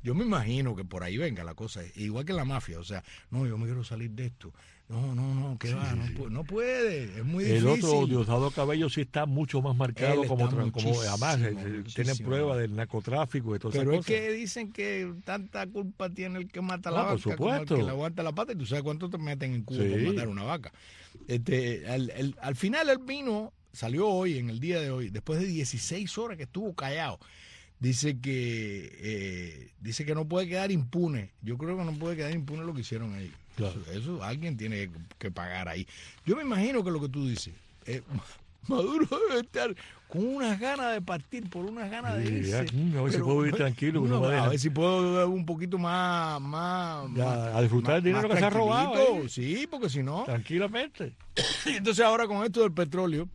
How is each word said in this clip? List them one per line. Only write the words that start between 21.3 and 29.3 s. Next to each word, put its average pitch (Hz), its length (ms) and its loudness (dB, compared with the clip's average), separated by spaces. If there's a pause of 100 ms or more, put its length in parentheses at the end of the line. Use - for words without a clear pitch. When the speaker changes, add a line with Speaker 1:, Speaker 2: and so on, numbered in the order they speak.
Speaker 1:
al, 127 220 -2
el, 135 280 -4
al 139 160 -4
final 285 340 2
él 262 100 6
vino, 254 540 -4 (200)
salió 139 340 0
hoy, 185 300 2
en 120 140 -2
el 113 80 -4
día 170 200 0
de 139 120 -2
hoy, 127 180 -4
después 156 300 -2
de 190 80 0
dieciséis 170 720 -4
horas 226 180 -6
que 147 60 -10
estuvo 180 320 -6
callado. 139 420 -4 (640)
Dice 131 400 2
que, 117 840 -4
eh, 90 680 -6 (100)